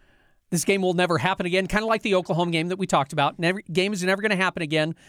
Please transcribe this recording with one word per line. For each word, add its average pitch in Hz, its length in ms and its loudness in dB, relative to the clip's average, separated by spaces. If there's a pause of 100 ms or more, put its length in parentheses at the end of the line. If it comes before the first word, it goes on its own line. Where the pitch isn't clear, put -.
(500)
This 175 140 -2
game 196 180 2
will 180 120 2
never 175 240 2
happen 180 280 0
again, 185 200 0
kinda 214 200 -2
like 220 160 0
the 208 120 0
Oklahoma 175 360 0
game 165 180 0
that 185 100 -4
we 190 80 -2
talked 160 260 0
about. 151 260 0
Never, 175 220 0
game 185 320 -2
is 180 100 -6
never 190 200 0
gonna 214 120 0
happen 180 280 -2
again, 156 320 0 (140)